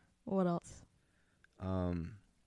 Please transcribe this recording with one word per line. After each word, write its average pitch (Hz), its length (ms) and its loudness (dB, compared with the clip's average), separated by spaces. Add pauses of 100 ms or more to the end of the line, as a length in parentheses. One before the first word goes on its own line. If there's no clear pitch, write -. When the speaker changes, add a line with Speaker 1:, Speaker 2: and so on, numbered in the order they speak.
(260)
Speaker 1:
What 190 220 4
else? 170 240 -2 (880)
Speaker 2:
Um, 90 540 0 (340)